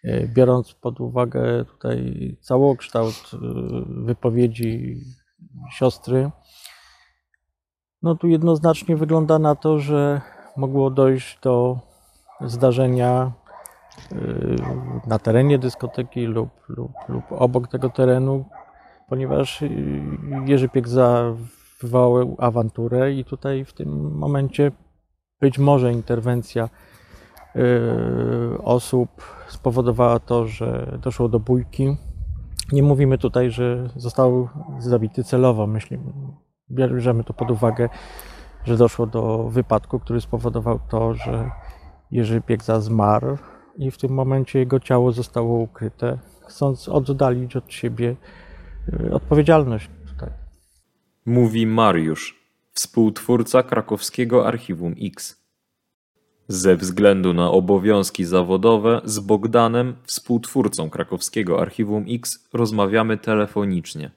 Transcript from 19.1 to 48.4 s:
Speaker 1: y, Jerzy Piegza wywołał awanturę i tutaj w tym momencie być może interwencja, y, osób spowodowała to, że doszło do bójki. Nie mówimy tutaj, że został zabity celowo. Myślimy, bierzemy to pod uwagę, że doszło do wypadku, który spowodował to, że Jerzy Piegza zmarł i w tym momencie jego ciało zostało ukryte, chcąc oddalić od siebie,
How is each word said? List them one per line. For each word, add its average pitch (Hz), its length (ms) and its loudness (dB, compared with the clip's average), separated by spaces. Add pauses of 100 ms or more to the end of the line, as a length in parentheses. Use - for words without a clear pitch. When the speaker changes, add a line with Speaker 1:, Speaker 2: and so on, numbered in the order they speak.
Speaker 1:
y, 143 400 -4 (440)
Jerzy 131 220 2
Piegza 120 680 2 (480)
wywołał 123 560 2
awanturę 120 720 0
i 131 120 -6
tutaj 135 400 -6
w - 80 -20
tym 147 460 -8
momencie 143 540 0 (680)
być 135 180 2
może 135 340 4
interwencja, 117 760 -2 (880)
y, 117 1040 0
osób 120 460 0 (400)
spowodowała 120 680 2
to, 120 280 0
że 120 560 -6
doszło 120 260 -2
do 113 120 2
bójki. 127 560 -2 (760)
Nie 139 100 4
mówimy 139 360 4
tutaj, 123 320 0
że 123 460 -2
został 123 520 2 (300)
zabity 120 460 0
celowo. 123 420 2
Myślimy, 123 460 -6 (580)
bierzemy 123 540 0
to - 80 -10
pod 117 180 -4
uwagę, 117 380 2 (760)
że 117 120 2
doszło 117 300 4
do 113 420 -2
wypadku, 120 520 -2
który 117 200 -4
spowodował 113 600 -4 (100)
to, 113 240 -2
że 117 360 -6 (600)
Jerzy 113 300 0
Piegza 113 400 -2
zmarł 107 580 2 (380)
i 135 140 -4
w - 80 -18
tym 131 120 -4
momencie 135 480 0
jego 127 220 2
ciało 123 320 2
zostało 117 460 -2
ukryte, 113 600 -6 (300)
chcąc - 400 -4
oddalić 131 680 0
od - 160 -8
siebie, 120 440 -4 (880)